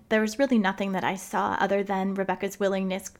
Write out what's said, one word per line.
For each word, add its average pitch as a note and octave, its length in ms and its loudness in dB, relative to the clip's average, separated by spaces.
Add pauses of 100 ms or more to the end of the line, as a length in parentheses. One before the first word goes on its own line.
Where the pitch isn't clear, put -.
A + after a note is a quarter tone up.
there A3 120 4
was G#3+ 180 -2
really C4+ 180 4
nothing G3 360 0
that F#3 100 0
I D3 120 0
saw G3 440 -2
other G3 240 2
than G3 320 -2
Rebecca's F#3+ 440 -4
willingness F#3+ 600 -2